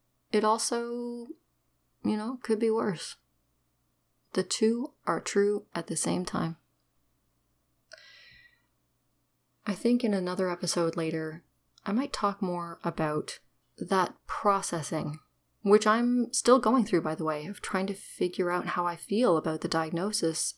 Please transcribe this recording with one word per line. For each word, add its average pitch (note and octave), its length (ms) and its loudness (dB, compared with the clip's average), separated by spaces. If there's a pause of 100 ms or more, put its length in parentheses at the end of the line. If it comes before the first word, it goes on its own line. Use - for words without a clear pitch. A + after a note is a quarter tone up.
(300)
It G#3+ 140 2
also, A#3+ 840 -2 (760)
you G#3+ 140 2
know, A#3+ 240 -6
could A3 160 0
be A3+ 120 2
worse. A3 460 -2 (1160)
The F3+ 80 2
two A3+ 500 0 (140)
are E3+ 140 0
true G3+ 440 0 (100)
at E3+ 120 -6
the E3 100 -6
same F3 300 -2
time. E3 300 -4 (3000)
I G3+ 100 -2
think A#3+ 300 2
in G#3+ 80 2
another F#3 380 0
episode E3+ 460 -2
later, D#3+ 480 -4 (420)
I G3 60 -2
might C4+ 200 -2
talk G3+ 300 -2
more F3 420 -4
about D#3 540 -2 (400)
that F3+ 340 0 (140)
processing, D#3+ 920 -2 (420)
which G#3+ 240 6
I'm A#3+ 460 2
still B3 260 6
going A#3+ 260 4
through, E3+ 180 2
by D#3 120 -4
the D#3 100 -6
way, D3+ 220 -2
of G3+ 160 -10
trying F#3+ 240 -2
to G3 80 -4
figure F3+ 560 -2
out F3 160 0
how F3 180 -2
I E3+ 120 -2
feel G3 420 2
about D#3 240 -2
the - 60 -4
diagnosis E3 880 -2